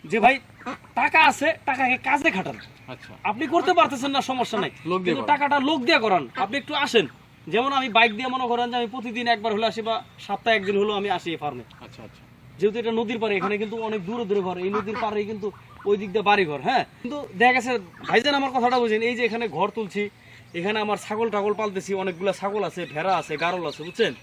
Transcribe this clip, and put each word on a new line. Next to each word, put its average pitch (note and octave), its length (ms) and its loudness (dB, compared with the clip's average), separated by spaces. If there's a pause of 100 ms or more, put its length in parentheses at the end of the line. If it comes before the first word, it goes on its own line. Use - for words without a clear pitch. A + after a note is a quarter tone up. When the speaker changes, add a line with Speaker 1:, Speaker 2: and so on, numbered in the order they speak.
(120)
Speaker 1:
যে G#3+ 140 2
ভাই C4 100 8 (640)
টাকা C#4+ 200 4 (120)
আছে, C#4 160 -2 (220)
টাকাকে B3+ 280 0 (100)
কাজে C#4+ 300 2
খাটান। C#3+ 200 -6 (360)
Speaker 2:
আচ্ছা। - 180 -18 (200)
Speaker 1:
আপনি B3 140 -4 (100)
করতে E4+ 240 4
পারতেছেন C#4 360 2
না, C4+ 60 2 (100)
সমস্যা B3+ 320 -2
নাই, C3+ 80 -4 (200)
Speaker 2:
লোক F#3 100 2
দিয়ে F3+ 140 0
Speaker 1:
কিন্তু A3 80 -4
Speaker 2:
করান। C#4+ 100 2
Speaker 1:
টাকাটা C#4+ 240 2 (120)
লোক D#4 180 2
দিয়ে D#4 180 6
করান। F3+ 180 4 (200)
আপনি G#3 180 -4
একটু D4+ 120 -10 (120)
আসেন, G#3+ 200 4 (480)
যেমন B3+ 260 0
আমি C4 80 -2 (100)
বাইক A3+ 200 6
দিয়ে B3+ 180 -4
মনে B3+ 160 -2
করেন A#3+ 200 0
যে B3 80 -6
আমি A#3 160 -2
প্রতিদিন A#3 300 -6 (100)
একবার A3 200 -2
হলে A3 160 0
আসি A3 160 -6
বা A3+ 80 0 (320)
সপ্তাহে A3 300 2
একদিন G3+ 240 0
হলেও G#3 200 2
আমি G3+ 160 -4
আসি E3+ 180 -6
এই D#3 80 -12
ফার্মে। B2+ 200 -6 (220)
Speaker 2:
আচ্ছা, A#2 220 -18
আচ্ছা। - 140 -20 (380)
Speaker 1:
যেহেতু G3+ 220 2
এটা A3+ 180 -2
নদীর A#3 220 -2
পাড়ে, G#3+ 180 0
এখানে G3+ 220 0
কিন্তু A3 140 -6 (120)
অনেক G#3+ 200 -4
দূরে A#3 220 -4
দূরে G3+ 180 2
ঘর, F3+ 80 -4 (100)
এই G3 120 -2
নদীর G#3+ 260 -4
পাড়ে G#3 160 -2 (120)
কিন্তু G#3 160 -6 (420)
ওই G#3 120 6
দিক G#3 120 -6
দিয়ে G3+ 160 0
বাড়ি G3+ 200 6
ঘর, C#3+ 180 -4
হ্যাঁ। A#3 160 2 (180)
কিন্তু C4+ 160 -8 (220)
দেখা B3 160 8
গেছে B3 160 0 (360)
ভাইজান A#3+ 320 4
আমার C4+ 160 0
কথাটা B3 280 4
বুঝেন, A3 260 2
এই B3 80 -2
যে B3 120 0
এখানে A#3 160 -2 (120)
ঘর F#3+ 100 2 (100)
তুলছি, G#3 260 -4 (560)
এখানে G#3 260 -2
আমার G#3 200 0
ছাগল A3 300 -2
টাগল G#3 260 0
পালতেছি, G3 300 -4 (120)
অনেকগুলা F#3 360 -2
ছাগল G3+ 300 -2
আছে, F3 120 -8 (120)
ভেড়া F3 280 0
আছে, D#3 120 -6 (100)
গারল F3 280 -2
আছে, D3+ 160 -14
বুঝছেন? F3 360 0